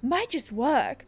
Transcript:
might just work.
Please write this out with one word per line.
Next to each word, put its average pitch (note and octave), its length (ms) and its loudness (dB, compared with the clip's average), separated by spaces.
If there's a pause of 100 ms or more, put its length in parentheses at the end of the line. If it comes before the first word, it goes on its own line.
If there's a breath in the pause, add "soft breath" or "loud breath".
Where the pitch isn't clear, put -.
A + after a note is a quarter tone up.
might F4+ 280 0
just D4+ 220 -6
work. A3+ 560 0